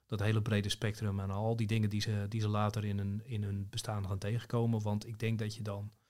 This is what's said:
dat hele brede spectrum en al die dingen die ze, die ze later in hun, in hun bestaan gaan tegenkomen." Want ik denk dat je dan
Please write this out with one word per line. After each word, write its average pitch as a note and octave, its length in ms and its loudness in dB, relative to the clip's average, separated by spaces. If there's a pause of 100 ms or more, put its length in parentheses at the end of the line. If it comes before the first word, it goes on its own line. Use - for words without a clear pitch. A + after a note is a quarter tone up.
dat G#2 140 -2
hele G#2+ 220 4
brede G#2 280 4
spectrum G2+ 500 0
en G2 120 -2
al A2 240 0
die A2 120 0
dingen G#2+ 220 4
die G#2 120 0
ze, G#2 280 0
die A2+ 120 -2
ze G#2+ 60 2
later G#2 380 2
in G2+ 120 -2
hun, G2+ 280 -2
in A2 180 -2
hun G2+ 260 -2
bestaan G#2 380 -4
gaan G2 100 -2
tegenkomen." A#2 640 0
Want G#2 260 0
ik A2 120 -8
denk A2 200 0
dat G#2+ 160 -4
je A2 60 -8
dan G#2 300 -6 (180)